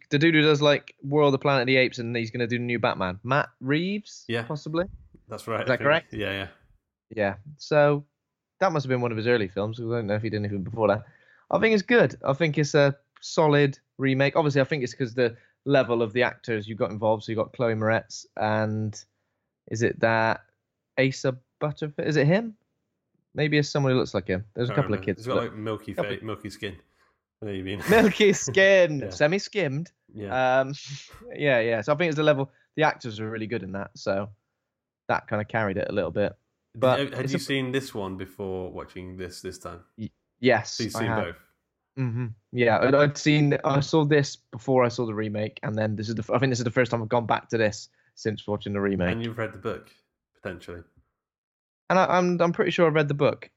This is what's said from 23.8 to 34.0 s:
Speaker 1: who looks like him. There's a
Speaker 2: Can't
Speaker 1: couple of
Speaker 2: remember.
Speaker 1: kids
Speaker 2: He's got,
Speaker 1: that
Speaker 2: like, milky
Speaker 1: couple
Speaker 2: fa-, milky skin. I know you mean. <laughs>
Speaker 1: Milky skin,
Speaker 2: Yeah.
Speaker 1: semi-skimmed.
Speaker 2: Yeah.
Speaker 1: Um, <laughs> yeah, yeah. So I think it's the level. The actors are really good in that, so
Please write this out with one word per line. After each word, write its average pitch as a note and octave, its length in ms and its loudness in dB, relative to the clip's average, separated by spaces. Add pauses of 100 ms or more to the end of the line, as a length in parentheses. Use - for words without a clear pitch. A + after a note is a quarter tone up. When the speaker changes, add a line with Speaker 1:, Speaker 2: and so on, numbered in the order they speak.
Speaker 1:
who B2+ 60 4
looks D2 160 -2
like F#2+ 120 -2
him. F#2+ 180 -2 (100)
There's A#2+ 140 -2
a A2 40 -4
Speaker 2:
Can't G2 120 0
Speaker 1:
couple G#2+ 100 -2
of F#2 60 -4
Speaker 2:
remember. G2 40 -12
Speaker 1:
kids G2+ 160 -2
Speaker 2:
He's A2+ 60 -12
got, B2+ 80 -4
Speaker 1:
that B2 60 2 (100)
Speaker 2:
like, - 40 -18
milky G#2+ 400 -8
Speaker 1:
couple G2+ 220 -4
Speaker 2:
fa-, G2 80 -14
milky G#2 260 -10
skin. F#2+ 260 -10 (640)
I G#2+ 40 -10
know G2+ 60 -8
you F#2+ 100 -8
mean. F#2+ 240 -8
<laughs> E3+ 40 2
Speaker 1:
Milky G#3+ 420 6
skin, F3+ 680 4
Speaker 2:
Yeah. G2 100 -8
Speaker 1:
semi-skimmed. D#3 800 -2 (200)
Speaker 2:
Yeah. B2+ 480 0
Speaker 1:
Um, C3+ 120 -2 (300)
<laughs> - 340 -20
yeah, C3+ 240 2
yeah. A2+ 220 0
So D3+ 100 0
I D3 40 2
think E3+ 120 0
it's D3 80 -2
the D#3 80 0
level. C#3 260 2 (240)
The D3+ 80 0
actors A#2 380 -2
are A2 100 -6
really A2 160 -8
good F#2+ 160 -6
in F#2 100 -10
that, G2 240 -8
so G2+ 340 -4 (800)